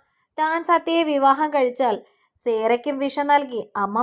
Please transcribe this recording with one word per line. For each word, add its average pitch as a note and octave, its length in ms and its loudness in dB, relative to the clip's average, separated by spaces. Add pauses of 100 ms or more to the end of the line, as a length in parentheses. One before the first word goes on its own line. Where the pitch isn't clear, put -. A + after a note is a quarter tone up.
(380)
താൻ D#4+ 260 -2
സത്യയെ E4 400 2
വിവാഹം C#4+ 460 2
കഴിച്ചാൽ B3 460 0 (500)
സേറയ്ക്കും A#3+ 520 0
വിഷം C#4 300 -4
നൽകി C#4 340 0 (160)
അമ്മ G3+ 260 -2